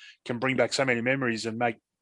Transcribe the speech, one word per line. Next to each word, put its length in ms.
can 140
bring 180
back 160
so 120
many 160
memories 460
and 120
make 180